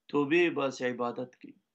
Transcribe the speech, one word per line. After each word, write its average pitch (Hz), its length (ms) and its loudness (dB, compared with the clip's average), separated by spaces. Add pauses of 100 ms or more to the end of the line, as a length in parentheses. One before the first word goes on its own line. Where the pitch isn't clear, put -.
توبې 147 360 4 (120)
باسي، 139 280 -2
عبادت 123 560 -4
کوي. - 160 -20 (180)